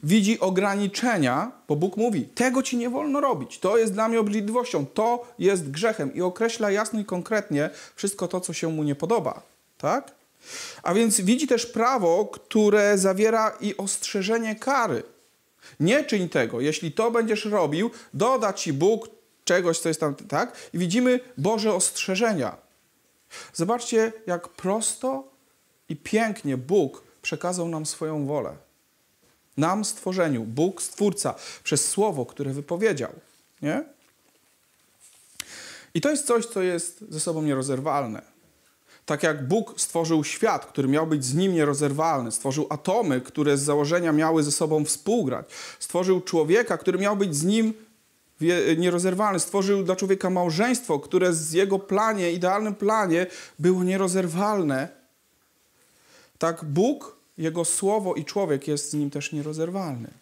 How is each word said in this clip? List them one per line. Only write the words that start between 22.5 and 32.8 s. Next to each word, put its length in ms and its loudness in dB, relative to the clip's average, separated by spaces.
Zobaczcie, 600 0
jak 220 -6
prosto 760 -4
i 80 -8
pięknie 600 -2
Bóg 460 0
przekazał 460 -4
nam 180 -6
swoją 400 -4
wolę. 300 -4
Nam, 280 0
stworzeniu, 600 -2
Bóg, 380 -2
Stwórca, 520 -2
przez 260 0
słowo, 380 0
które 260 -6
wypowiedział, 600 -2